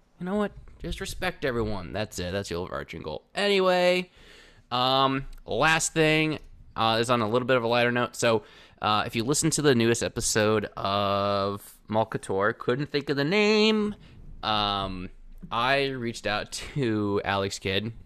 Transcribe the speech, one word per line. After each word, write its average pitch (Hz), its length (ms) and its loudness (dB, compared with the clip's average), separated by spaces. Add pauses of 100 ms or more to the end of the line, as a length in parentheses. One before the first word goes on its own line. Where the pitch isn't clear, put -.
(200)
You 175 80 -8
know 196 80 -4
what? 208 160 0 (300)
Just - 200 -8
respect - 440 -6
everyone. 107 480 -2
That's 104 260 -6
it. 87 120 -4
That's 98 180 -4
the 85 60 -4
overarching 80 460 -6
goal. - 220 -10 (100)
Anyway, 180 800 2 (600)
um, 135 540 2 (200)
last 156 480 2
thing, 156 460 2 (360)
uh, 113 260 2
is 117 80 0
on 120 120 4
a 107 60 2
little 120 200 0
bit 131 100 4
of 117 60 0
a 117 40 0
lighter 120 240 4
note. 123 240 -2
So, 113 280 2 (380)
uh, 107 260 2
if 117 80 -8
you 113 80 0
listen 147 280 2
to 151 100 0
the 147 120 6
newest 117 300 4
episode 107 640 0 (100)
of 101 960 -2 (140)
Malt 110 240 0
Couture, 101 420 0
couldn't 131 380 -2
think 147 180 -2
of 143 60 0
the 139 80 0
name, 208 720 2 (480)
um, 98 640 -2 (400)
I 131 380 0
reached 120 400 -6
out 101 240 -4 (220)
to 107 500 0
Alex 98 340 -2
Kidd, 104 360 -4 (120)